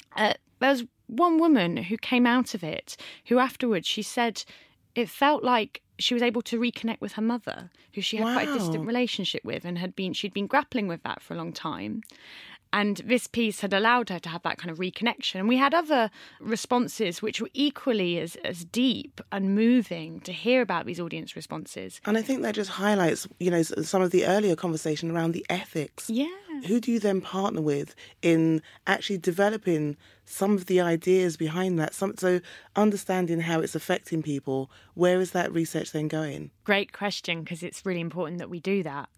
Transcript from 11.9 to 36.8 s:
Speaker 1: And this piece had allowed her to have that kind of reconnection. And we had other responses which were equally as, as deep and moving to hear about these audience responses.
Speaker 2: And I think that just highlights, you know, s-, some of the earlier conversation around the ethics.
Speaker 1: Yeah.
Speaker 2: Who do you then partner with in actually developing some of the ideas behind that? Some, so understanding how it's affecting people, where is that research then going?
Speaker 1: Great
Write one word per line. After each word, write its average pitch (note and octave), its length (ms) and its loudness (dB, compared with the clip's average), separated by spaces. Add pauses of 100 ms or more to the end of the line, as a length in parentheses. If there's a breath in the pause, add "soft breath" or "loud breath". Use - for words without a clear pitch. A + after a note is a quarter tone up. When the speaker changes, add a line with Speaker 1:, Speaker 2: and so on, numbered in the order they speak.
Speaker 1:
And G#3 280 2
this A#3+ 280 0
piece A3+ 340 -2
had G3 120 -2
allowed A3 380 4
her F3+ 80 -4
to E3+ 100 -8
have E3 140 -6
that - 160 -4
kind F3 120 -10
of D#3 60 -10
reconnection. F#3 600 -4
And F#3+ 120 0
we B3 80 4
had C4+ 160 4
other D4+ 380 2 (280 loud breath)
responses - 840 -2
which G#3+ 180 -4
were A3+ 140 -6
equally G#3+ 640 0
as, E3 260 -6
as E3+ 220 -8
deep A#3 560 -2 (100)
and G3 220 0
moving F#3 640 2
to F#3 140 -10
hear B3 260 2
about F#3 240 -2
these E3+ 160 -8
audience E3 340 -8
responses. - 720 -12
Speaker 2:
And G#3+ 140 2
I A3+ 40 0
think C4 200 -2
that A3 120 -4
just G#3 140 -4
highlights, F#3+ 580 2 (140)
you F3+ 100 2
know, F3 100 4
s-, D#3+ 120 0 (160)
some F#3+ 140 4
of F#3 80 2
the F3+ 160 4
earlier G3 280 4
conversation D#3+ 560 -2
around E3 220 0
the - 160 -8
ethics. - 640 -6
Speaker 1:
Yeah. B3+ 160 0 (400)
Speaker 2:
Who A#3+ 120 2
do A#3 140 0
you A#3 80 0
then G3 220 2
partner F#3+ 400 -2
with D3 320 -2 (260 loud breath)
in E3 400 4 (260 loud breath)
actually G3 320 0
developing F3 800 2 (300 soft breath)
some G3 260 0
of F#3 140 2
the F3+ 160 4
ideas F3 560 4
behind E3+ 400 0
that? D#3 160 0
Some, G3+ 240 -4
so F3+ 220 4 (360 loud breath)
understanding F#3 640 2
how E3 200 0
it's - 160 -2
affecting E3 460 -2
people, C3+ 480 -4 (220 soft breath)
where F3+ 300 4
is F3+ 80 -2
that F3+ 240 0
research D#3+ 380 -2
then D#3 160 -2
going? D3+ 420 -6 (140)
Speaker 1:
Great G3+ 280 0